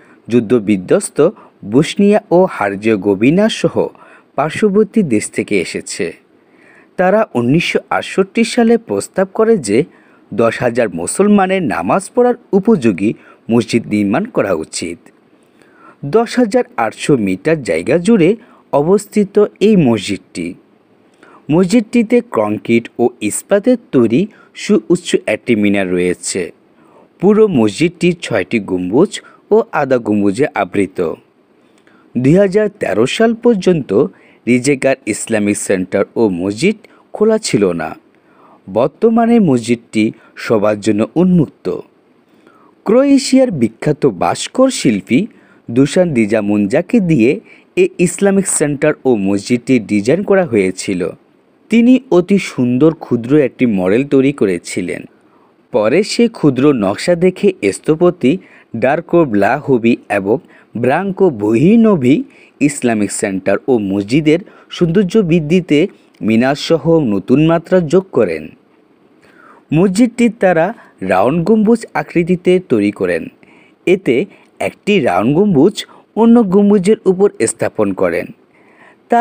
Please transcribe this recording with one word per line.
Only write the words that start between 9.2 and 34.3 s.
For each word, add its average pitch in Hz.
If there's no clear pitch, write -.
করে 220
যে 107
দশ 113
হাজার 120
মুসলমানের 190
নামাজ 98
পড়ার 247
উপযোগী 120
মসজিদ 113
নির্মাণ 104
করা 107
উচিত। 80
দশ 220
হাজার 247
আটশো 117
মিটার 110
জায়গা 87
জুড়ে 180
অবস্থিত 190
এই 214
মসজিদটি। 104
মসজিদটিতে 214
কংক্রিট 107
ও 120
ইস্পাতের 202
তৈরি 120
সুউচ্চ -
একটি 110
মিনার 101
রয়েছে। 90
পুরো 208
মসজিদটি 147
ছয়টি 107
গম্বুজ 95
ও 208
আধা 135
গম্বুজে 107
আবৃত। 98
দুই 131
হাজার 202
তেরো 107
সাল 226
পর্যন্ত 185